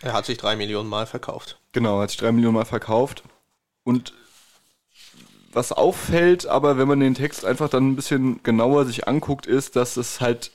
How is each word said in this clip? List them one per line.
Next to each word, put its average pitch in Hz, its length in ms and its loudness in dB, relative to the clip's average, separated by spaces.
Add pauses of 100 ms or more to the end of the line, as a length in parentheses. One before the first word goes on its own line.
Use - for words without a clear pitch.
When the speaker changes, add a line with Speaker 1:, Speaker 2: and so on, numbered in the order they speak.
Speaker 1:
Er 117 140 -6
hat 104 120 -2
sich 120 120 -6
drei 107 180 -2
Millionen 104 320 -6
Mal 107 180 -4
verkauft. - 540 -12 (100)
Speaker 2:
Genau, 107 300 0
hat 101 100 -2
sich - 80 -10
drei 113 140 0
Millionen 117 240 4
Mal 110 80 0
verkauft. 117 580 -2 (640)
Und 123 300 -2 (1400)
was 123 160 -2
auffällt, 170 760 2
aber 139 320 2
wenn 135 100 4
man 143 120 4
den 135 120 4
Text 135 320 -4
einfach 131 240 0
dann 131 220 2
ein 135 40 0
bisschen 131 480 -2
genauer 123 440 4
sich 117 200 -6
anguckt, 139 380 -2
ist, 135 320 0
dass 123 220 0
es - 200 -6
halt 120 360 -2